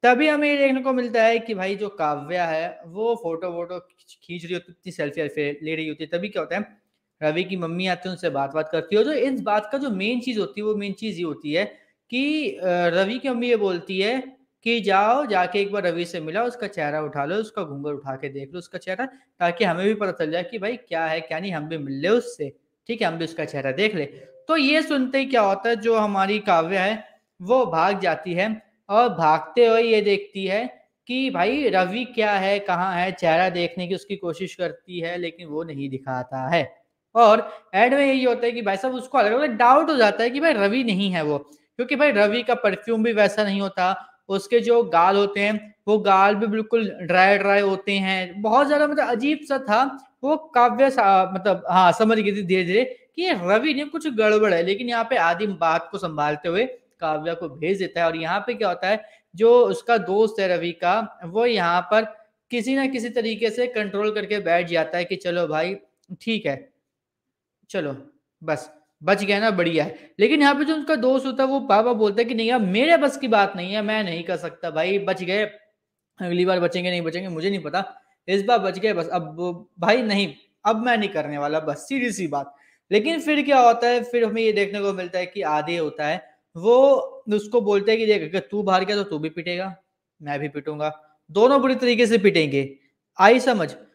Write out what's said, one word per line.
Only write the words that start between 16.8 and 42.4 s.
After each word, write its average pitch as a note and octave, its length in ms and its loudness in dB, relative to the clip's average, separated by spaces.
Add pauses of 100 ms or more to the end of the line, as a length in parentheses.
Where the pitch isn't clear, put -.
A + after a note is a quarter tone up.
उठा D3 240 -6
लो, E3 120 -4
उसका G#3+ 260 -6
घूंघट C#3+ 260 -10
उठा C#3 260 -8
के C#3 140 -10
देख C#3 240 -14
लो F3+ 60 -12
उसका F3 200 -14
चेहरा, F#3 260 -8 (340)
ताकि F3 260 0
हमें F3+ 200 0
भी G#3+ 100 4
पता G3+ 200 -2
चल D#3+ 160 -4
जाए E3+ 120 -2
कि G3+ 160 -10
भाई A3 180 -6
क्या D#3+ 280 -6
है D#3+ 160 -2
क्या D#3+ 180 -8
नहीं, G3 120 -8
हम D3+ 180 -6
भी E3 80 -6
मिल C#3 240 -8
ले E3+ 80 -2
उससे, G#3+ 420 -2 (380)
ठीक A#3 120 -6
है, G3 60 0
हम E3 100 -4
भी E3 80 -6
उसका D#3 200 -8
चेहरा C3+ 280 -6
देख G3+ 220 -2
ले। D3+ 100 -4 (420)
तो D#4+ 100 2
ये D4 260 2
सुनते C4+ 360 -2
ही C4+ 60 -2
क्या C4 160 2
होता G3 280 0
है, A#3 60 2
जो A3+ 220 0
हमारी G#3 420 0
काव्या F#3 440 0
है G#3+ 200 -2 (360)
वो A#3 260 2
भाग F3+ 340 0
जाती F3 340 -2
है G#3+ 360 -4 (200)
और A#3 200 4
भागते D#3+ 560 2
हुए A3+ 160 4
ये A3+ 200 4
देखती G3 440 -2
है G3+ 180 -2 (460)
कि C4 200 -2
भाई A#3 400 0
रवि F#3 360 0
क्या A3 280 0
है, G3 260 0
कहाँ F#3+ 360 -2
है, F3+ 160 -2
चेहरा F3 380 2
देखने F3 380 -4
की F#3 80 -4
उसकी F#3 200 -10
कोशिश F3+ 400 -8
करती F3 440 -8
है, E3+ 180 -6
लेकिन E3+ 300 -10
वो D3+ 160 -6
नहीं C#3 260 -8
दिखाता C3 600 -8
है। E3 140 2 (520)
और A3 320 6 (260)
एंड A#3 200 4
में C#4 120 2
यही C4+ 180 2
होता A#3+ 220 0
है A#3+ 60 0
कि A#3 100 -6
भाई G3+ 160 -2
साहब C4 180 -4
उसको B3+ 220 -4
अलग G#3+ 140 4
अलग B3+ 260 0
डाउट C4+ 320 6
हो D#4 60 2
जाता G#3+ 280 4
है A#3+ 60 0
कि C4 100 -4
भाई D#4+ 140 4
रवि G#3+ 300 2
नहीं G3+ 280 0
है E3+ 120 -2
वो, D3+ 140 0
क्योंकि - 580 -6
भाई C#4+ 160 4
रवि G#3 320 2